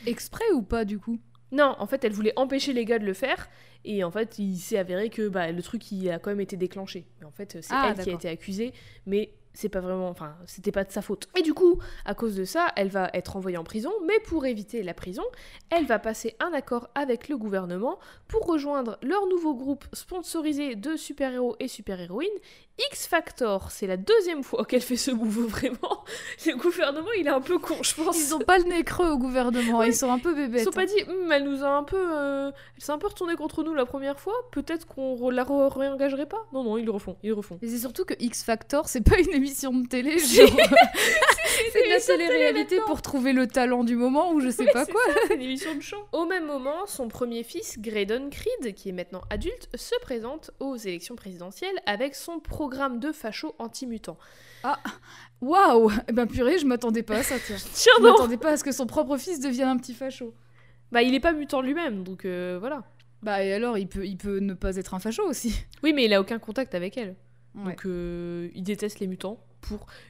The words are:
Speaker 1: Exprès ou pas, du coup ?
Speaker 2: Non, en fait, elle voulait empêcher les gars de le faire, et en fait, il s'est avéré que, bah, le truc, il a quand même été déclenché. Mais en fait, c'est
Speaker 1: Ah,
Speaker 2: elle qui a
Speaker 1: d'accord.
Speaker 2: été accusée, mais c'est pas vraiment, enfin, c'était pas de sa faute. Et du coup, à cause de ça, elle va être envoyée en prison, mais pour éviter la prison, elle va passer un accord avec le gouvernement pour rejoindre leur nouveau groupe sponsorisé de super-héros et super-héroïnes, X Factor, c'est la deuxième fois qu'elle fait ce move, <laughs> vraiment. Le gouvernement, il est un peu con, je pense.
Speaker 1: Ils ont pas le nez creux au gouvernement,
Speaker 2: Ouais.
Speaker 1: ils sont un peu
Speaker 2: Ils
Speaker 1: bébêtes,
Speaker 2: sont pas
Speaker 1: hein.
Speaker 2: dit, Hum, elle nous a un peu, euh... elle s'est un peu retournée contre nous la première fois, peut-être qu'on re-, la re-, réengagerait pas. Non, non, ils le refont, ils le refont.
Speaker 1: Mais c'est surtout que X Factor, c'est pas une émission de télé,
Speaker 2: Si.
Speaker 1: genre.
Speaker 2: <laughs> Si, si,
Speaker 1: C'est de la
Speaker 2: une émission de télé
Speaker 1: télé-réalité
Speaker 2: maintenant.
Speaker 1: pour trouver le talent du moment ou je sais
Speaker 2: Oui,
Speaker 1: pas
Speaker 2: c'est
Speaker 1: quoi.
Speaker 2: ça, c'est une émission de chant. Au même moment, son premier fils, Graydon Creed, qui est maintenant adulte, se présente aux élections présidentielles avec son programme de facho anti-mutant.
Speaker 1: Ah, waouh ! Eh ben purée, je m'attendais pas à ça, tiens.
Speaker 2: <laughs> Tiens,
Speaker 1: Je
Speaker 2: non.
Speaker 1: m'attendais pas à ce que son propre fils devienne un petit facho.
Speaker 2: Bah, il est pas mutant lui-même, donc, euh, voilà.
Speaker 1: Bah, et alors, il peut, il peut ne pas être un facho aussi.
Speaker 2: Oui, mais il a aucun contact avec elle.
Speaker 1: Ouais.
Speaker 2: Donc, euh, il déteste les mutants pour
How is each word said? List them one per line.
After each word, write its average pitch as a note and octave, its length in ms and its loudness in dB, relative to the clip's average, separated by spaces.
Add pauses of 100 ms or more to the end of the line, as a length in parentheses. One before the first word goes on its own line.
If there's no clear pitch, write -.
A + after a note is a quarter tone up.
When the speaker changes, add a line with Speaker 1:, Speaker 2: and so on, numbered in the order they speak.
Speaker 1:
Exprès A#3+ 480 -4
ou B3+ 80 2
pas, A3+ 240 -2
du G#3 120 -4
coup ? A#3 200 -6 (320)
Speaker 2:
Non, C4+ 280 4
en - 80 -4
fait, C4+ 180 -2
elle G#3+ 100 0
voulait G#3+ 220 0
empêcher C#4 360 0
les A#3+ 140 0
gars A3+ 140 0
de G#3+ 40 -4
le F#3+ 100 -2
faire, C4+ 360 -4 (340)
et G3 200 -2
en E3+ 60 -2
fait, A3 280 -4
il G3 180 -2
s'est F#3+ 220 -4
avéré F#3 320 -2
que, G#3+ 180 -4
bah, F3+ 240 -2
le F3 100 -6
truc, - 300 -10
il F#3+ 160 -4
a E3+ 100 -2
quand F#3 120 -6
même G3+ 100 -2
été F#3+ 160 -6
déclenché. F#3 480 -8 (160)
Mais D#3 60 -20
en D3 60 -20
fait, G3+ 280 -14
c'est D#3+ 140 -6
Speaker 1:
Ah, C4 140 2
Speaker 2:
elle G#3 80 0
qui F#3+ 40 -8
a F#3 40 -8
Speaker 1:
d'accord. F3+ 160 -4
Speaker 2:
été F3+ 100 -8
accusée, G3 420 -8 (320)
mais G3+ 300 -2 (200)
c'est - 140 -6
pas F#3+ 120 -6
vraiment, F#3 280 -4
enfin, D#3+ 260 -12 (120)
c'était F#3+ 260 -6
pas G3 100 0
de F#3+ 80 -8
sa G#3 120 -6
faute. - 340 -8
Et F4+ 60 4
du D#4+ 100 2
coup, F4 260 6 (280)
à G3+ 80 -4
cause A3 220 -4
de F#3+ 100 -4
ça, E4+ 280 0
elle G3 140 0
va F#3+ 240 -2
être - 240 -6
envoyée F#3 220 -6
en E3 60 -8
prison, A3 280 -6 (140)
mais G#4 140 2
pour D#4+ 260 -2
éviter A3 360 -6
la F3 120 -8
prison, G3+ 300 -10 (440)
elle E4 160 2
va A#3+ 140 2
passer A3 420 -6
un E4+ 140 -2
accord A#3+ 400 -6
avec C4 340 -4
le D4 80 -4
gouvernement G3 640 -4 (300)
pour - 180 -2
rejoindre C#4+ 560 -2
leur F#4+ 240 0
nouveau F4 280 0
groupe C4 380 -6
sponsorisé D4+ 840 -6
de C4 220 -6
super-héros B3+ 640 -4
et C4 80 -6
super-héroïnes, G3 600 -8 (600)
X - 160 -10
Factor, A#3+ 640 -2
c'est - 160 -8
la F#3 100 -2
deuxième E4+ 460 2
fois A3+ 220 -4
qu'elle B3 180 2
fait B3 140 -2
ce B3 140 -2
move, A3+ 360 0
<laughs> - 0 -
vraiment. B3 580 -4 (420)
Le D4 100 2
gouvernement, D#4+ 520 0 (100)
il E4 80 0
est C#4+ 40 2
un C4+ 100 4
peu E4+ 180 0
con, - 240 -4
je - 120 -2
pense. E4 240 0
Speaker 1:
Ils D4 160 0
ont D#4 60 -2
pas F4+ 180 6
le F4 60 4
nez F4 200 2
creux - 260 2
au D4 80 2
gouvernement, B3 600 2
Speaker 2:
Ouais. A3+ 100 6
Speaker 1:
ils B3 60 4
sont B3 160 0
un B3 80 2
peu E4+ 140 0
Speaker 2:
Ils C#4+ 160 -2
Speaker 1:
bébêtes, A#3 160 0
Speaker 2:
sont F#4 60 2
pas F#4 120 0
Speaker 1:
hein. F#4+ 40 4
Speaker 2:
dit, G4 220 2
Hum, F4+ 220 -2
elle C#4+ 140 4
nous C#4 180 -2
a C#4+ 60 0
un C#4+ 160 2
peu, F#4+ 120 -4 (160)
euh... C#4 380 -2 (260)
elle - 60 -20
s'est C#4+ 100 -6
un D4+ 60 -4
peu D#4 80 -4
retournée F4 300 -4
contre D#4 260 -6
nous D#4+ 120 -4
la C4 120 0
première C#4 320 -6
fois, G4+ 160 -6 (180)
peut-être D#4+ 340 -6
qu'on C4 300 -6
re-, B3 160 -2
la B3 120 0
re-, C4+ 340 2
réengagerait C#4 480 -2
pas. A4 260 -8
Non, C4 120 -6
non, A3 120 -2
ils A#3 80 -4
le A3+ 60 -2
refont, G3 320 -8
ils G#3 60 -6
le A3 60 -2
refont. G3+ 280 -8
Speaker 1:
Mais A#3 60 -8
c'est A#3 100 -6
surtout A#3+ 260 -6
que - 140 -4
X A#3 240 -4
Factor, C#4+ 460 -2
c'est B3+ 140 -2
pas G4+ 160 8
une F4+ 160 4
émission C#4 380 0
de B3 140 0
télé, C4 320 0
Speaker 2:
Si. C#4+ 180 4
Speaker 1:
genre. G#4+ 140 12
Speaker 2:
<laughs> - 60 2 (880)
Si, - 140 2
si, A#4 140 2
Speaker 1:
C'est G#4+ 100 6
de - 20 6
la A4 40 4
Speaker 2:
une - 80 4
émission - 180 4
de E4+ 40 4
télé E4+ 120 2
Speaker 1:
télé-réalité D4+ 460 4
Speaker 2:
maintenant. G#4+ 120 2
Speaker 1:
pour D#4 140 -2
trouver C4+ 300 0
le B3+ 140 4
talent B3 380 2
du A#3+ 120 2
moment C4+ 360 2
ou D#4 80 4
je B3+ 80 2
sais B3 160 -2
Speaker 2:
Oui, - 80 8
Speaker 1:
pas C4 140 2
Speaker 2:
c'est F#4+ 60 -6
Speaker 1:
quoi. G#4+ 140 2
Speaker 2:
ça, G4 60 2 (160)
c'est F#4+ 60 2
une C4 80 -2
émission C4+ 320 -4
de C#4+ 80 -8
chant. - 160 -12 (140)
Au E4 120 -2
même E4+ 220 -2
moment, D4 400 -6
son B3+ 220 -8
premier A#3 340 -6
fils, F4 360 -12
Graydon A3 520 -4
Creed, D#4 440 -6
qui - 140 -14
est F#3 40 -6
maintenant F3+ 360 -10
adulte, E4+ 460 -6
se - 260 -6
présente C4 500 -8 (100)
aux C4+ 160 -6
élections G3 380 -10
présidentielles F#3+ 600 -10 (100)
avec A#3 300 -2
son E4+ 260 -10
programme C4+ 600 -4
de D4 120 -4
facho C4+ 460 -10
anti-mutant. A3+ 580 -10 (460)
Speaker 1:
Ah, - 160 -2 (640)
waouh ! C4 500 8 (180)
Eh - 40 -2
ben A#3 140 2
purée, B3+ 320 2
je D4 80 0
m'attendais A#3 360 2
pas A3 140 -2
à B3+ 60 2
ça, C#4+ 120 -2 (100)
tiens. G#3 200 -8
Speaker 2:
<laughs> - 100 -14
Tiens, - 240 10
Speaker 1:
Je A4+ 40 10
Speaker 2:
non. A#4 100 12
Speaker 1:
m'attendais B3 260 6
pas D#4 140 2
à D4+ 40 4
ce - 80 -4
que C#4 80 -2
son B3+ 140 -2
propre C#4+ 320 0
fils E4 220 -6
devienne C4 280 0
un C4 80 2
petit B3 180 -8
facho. C4 380 -10 (580)
Speaker 2:
Bah, A#3 120 4
il B3+ 120 6
est C4+ 60 2
pas E4+ 120 4
mutant D4 280 -2
lui-même, C4 440 -2
donc, F#3 200 -10
euh, F3+ 360 -4
voilà. B3+ 240 -6 (380)
Speaker 1:
Bah, G3+ 200 0
et G3 100 0
alors, A3+ 260 0
il G3 100 -4
peut, G3 180 -6
il G3 100 -8
peut G3 220 -4
ne G3 160 -2
pas F#3 220 -4
être F#3+ 180 -8
un F#3 60 -6
facho A3+ 240 -4
aussi. A#3+ 300 -2 (280)
Speaker 2:
Oui, D4+ 100 4
mais C#4 120 4
il G#3+ 100 6
a G3 60 6
aucun A3+ 180 -2
contact A3+ 360 -6
avec F3+ 220 -6
elle. G3 180 -8 (400)
Speaker 1:
Ouais. G3+ 100 -12
Speaker 2:
Donc, F#3 220 -8
euh, F3 680 -6
il - 80 -10
déteste G#3 380 -6
les G3+ 60 -4
mutants F#3 320 -8 (220)
pour - 260 -10 (240)